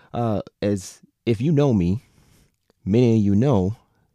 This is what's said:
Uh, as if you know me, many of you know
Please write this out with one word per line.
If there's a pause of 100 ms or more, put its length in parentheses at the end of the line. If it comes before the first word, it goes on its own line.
(120)
Uh, (180)
as (240)
if
you
know
me, (800)
many
of
you
know (380)